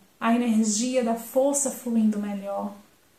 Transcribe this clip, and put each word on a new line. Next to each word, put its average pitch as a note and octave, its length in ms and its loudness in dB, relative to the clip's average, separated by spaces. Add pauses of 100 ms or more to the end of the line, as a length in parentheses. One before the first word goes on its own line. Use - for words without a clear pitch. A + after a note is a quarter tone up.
(200)
a A#3 160 2
energia A#3 720 0
da A3+ 100 0
força C4+ 560 0
fluindo A3 480 0
melhor. G3+ 540 -6 (460)